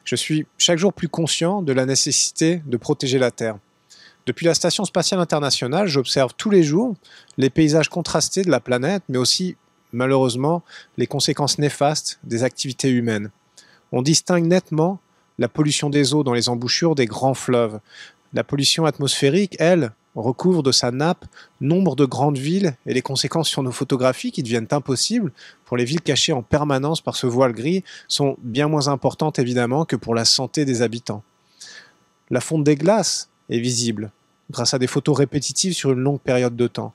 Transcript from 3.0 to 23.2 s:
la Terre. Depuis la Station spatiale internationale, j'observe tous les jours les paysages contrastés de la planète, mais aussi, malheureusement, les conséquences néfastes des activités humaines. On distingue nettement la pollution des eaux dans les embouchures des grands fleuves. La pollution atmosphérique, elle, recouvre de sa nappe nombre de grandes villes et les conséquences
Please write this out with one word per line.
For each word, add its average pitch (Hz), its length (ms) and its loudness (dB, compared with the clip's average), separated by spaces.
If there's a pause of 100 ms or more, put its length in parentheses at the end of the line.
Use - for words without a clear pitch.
la 123 100 2
Terre. 110 280 -4 (680)
Depuis 127 180 -4
la 165 100 4
Station 180 300 0
spatiale 180 360 -2
internationale, 151 680 0
j'observe 139 500 0
tous - 140 -4
les 185 140 6
jours 190 320 0 (400)
les 135 120 4
paysages 151 400 4
contrastés - 540 -2
de 180 80 0
la 131 80 4
planète, 131 500 -2
mais 127 100 -2
aussi, 170 360 0 (380)
malheureusement, 131 720 0 (320)
les 123 100 0
conséquences 143 540 -2
néfastes 147 640 0
des 117 180 -2
activités 131 480 -2
humaines. 110 400 0 (600)
On 127 100 0
distingue 165 460 2
nettement 175 500 0 (400)
la 123 80 0
pollution 147 440 0
des 139 220 2
eaux 151 120 2
dans 123 100 0
les 120 140 0
embouchures 123 480 0
des 127 100 4
grands 131 280 0
fleuves. 117 440 0 (540)
La 120 100 0
pollution 143 420 0
atmosphérique, 143 760 0
elle, 160 320 4 (220)
recouvre 147 480 0
de 131 100 2
sa 123 180 2
nappe 147 340 -2 (360)
nombre 160 340 2
de 143 100 4
grandes 135 340 0
villes 160 380 0 (100)
et 120 80 -2
les 127 80 0
conséquences 143 460 -2